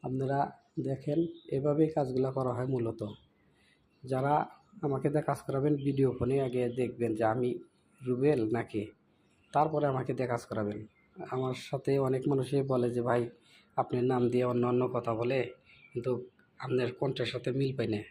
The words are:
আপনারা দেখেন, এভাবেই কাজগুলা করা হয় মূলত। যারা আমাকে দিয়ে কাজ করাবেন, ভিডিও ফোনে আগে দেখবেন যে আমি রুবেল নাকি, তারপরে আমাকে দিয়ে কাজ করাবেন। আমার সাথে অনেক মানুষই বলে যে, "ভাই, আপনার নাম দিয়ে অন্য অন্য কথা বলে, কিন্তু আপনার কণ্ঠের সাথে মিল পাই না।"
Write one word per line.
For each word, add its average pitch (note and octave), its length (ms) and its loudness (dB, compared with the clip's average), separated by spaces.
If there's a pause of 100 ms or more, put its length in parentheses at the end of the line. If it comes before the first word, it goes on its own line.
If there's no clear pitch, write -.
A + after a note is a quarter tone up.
আপনারা C3 500 -2 (280)
দেখেন, D3 480 -2 (200)
এভাবেই D3 420 2
কাজগুলা C3 420 0
করা B2+ 220 -2
হয় B2 120 -2
মূলত। A#2 380 -2 (1000)
যারা C3+ 440 0 (320)
আমাকে C#3+ 280 0
দিয়ে D3 140 0
কাজ C#3 180 -2
করাবেন, C3+ 340 0
ভিডিও C3+ 360 2
ফোনে B2+ 300 0
আগে B2 280 0
দেখবেন A#2 460 -2
যে A2+ 80 0
আমি A#2+ 360 0 (460)
রুবেল B2 460 2
নাকি, A2 340 -2 (680)
তারপরে D3 320 4
আমাকে C3 280 0
দিয়ে B2 140 0
কাজ A#2+ 180 -2
করাবেন। G#2+ 420 -4 (420)
আমার C3 240 -2
সাথে C#3 460 -2
অনেক C3 280 0
মানুষই C3+ 340 2
বলে B2+ 300 2
যে, A#2+ 100 0
"ভাই, A#2+ 280 2 (460)
আপনার B2 280 0
নাম B2 260 4
দিয়ে B2 140 4
অন্য B2 240 2
অন্য B2 200 4
কথা A#2+ 260 -2
বলে, A#2+ 400 0 (400)
কিন্তু A#2+ 360 -4 (300)
আপনার B2 340 -2
কণ্ঠের C3+ 320 -2
সাথে C3 260 -4
মিল C3+ 240 0
পাই A2+ 120 0
না।" G#2 240 0